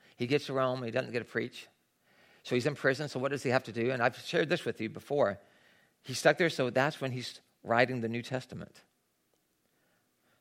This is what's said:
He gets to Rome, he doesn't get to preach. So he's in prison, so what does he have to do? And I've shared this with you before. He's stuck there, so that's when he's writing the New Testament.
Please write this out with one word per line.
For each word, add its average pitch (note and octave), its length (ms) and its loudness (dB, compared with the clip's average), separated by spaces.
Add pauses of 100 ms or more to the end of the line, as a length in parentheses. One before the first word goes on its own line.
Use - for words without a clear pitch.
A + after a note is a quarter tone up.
(180)
He B2 100 -2
gets C#3+ 180 0
to C#3 80 -6
Rome, C3 300 0
he A2+ 80 -6
doesn't B2 200 -2
get A#2+ 60 -2
to G#2+ 80 -2
preach. - 420 -6 (760)
So - 100 -2
he's B2 140 2
in C#3+ 80 0
prison, C#3 340 0
so - 100 -4
what C3+ 120 -2
does C#3 100 -4
he C3+ 80 0
have C3 140 4
to A2+ 80 -12
do? A#2 180 0
And B2+ 140 0
I've A#2+ 160 2
shared E3 300 0
this E3+ 160 0
with A#2 140 -4
you A2+ 80 -4
before. A2+ 520 0 (640)
He's B2+ 160 -6
stuck D3 180 6
there, E3+ 120 4
so C3 200 0
that's C3 320 2
when C3+ 100 -4
he's A#2+ 300 -8 (220)
writing A#2+ 380 2
the A2+ 60 -4
New A#2 140 -4
Testament. - 600 -10 (1600)